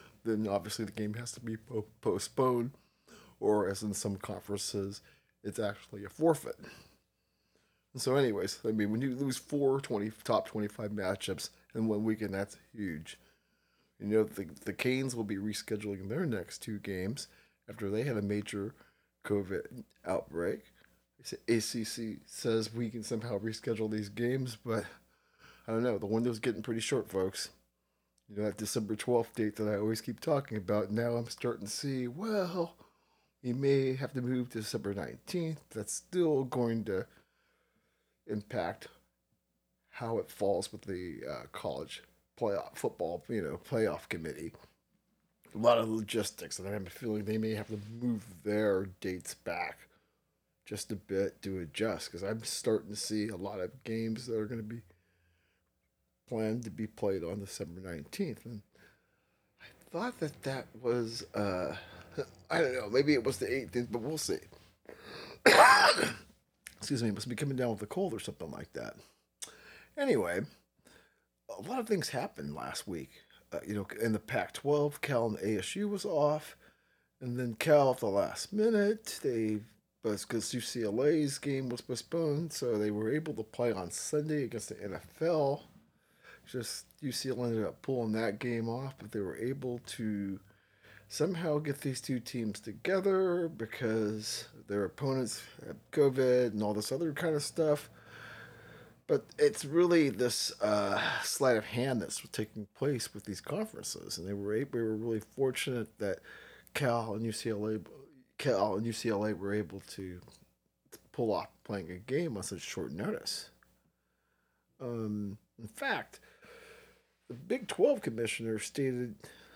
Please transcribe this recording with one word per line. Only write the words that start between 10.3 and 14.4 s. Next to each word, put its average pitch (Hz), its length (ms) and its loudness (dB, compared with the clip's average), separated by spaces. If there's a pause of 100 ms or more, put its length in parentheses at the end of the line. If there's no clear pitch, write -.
twenty-five 107 420 -4
matchups 98 600 -2 (220)
in 110 140 0
one 107 160 2
weekend, 107 300 0
that's 117 240 -4 (180)
huge. 87 420 -6 (800)
You 101 100 -6
know, 110 160 6
the, 98 240 -4 (180)